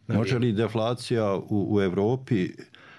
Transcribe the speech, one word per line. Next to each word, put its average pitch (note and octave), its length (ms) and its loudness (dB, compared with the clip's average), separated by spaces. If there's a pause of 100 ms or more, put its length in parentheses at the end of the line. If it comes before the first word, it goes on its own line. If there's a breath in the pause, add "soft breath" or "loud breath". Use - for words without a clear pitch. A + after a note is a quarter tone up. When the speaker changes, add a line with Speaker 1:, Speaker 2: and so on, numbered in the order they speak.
Speaker 1:
na A2+ 100 -2
Speaker 2:
Može A2+ 180 2
Speaker 1:
vrijeme. A#2+ 100 2
Speaker 2:
li A2+ 180 2
deflacija A2 720 0
u, G2 360 -2
u G2+ 120 4
Evropi, G#2 640 0
e, - 40 -6 (500 loud breath)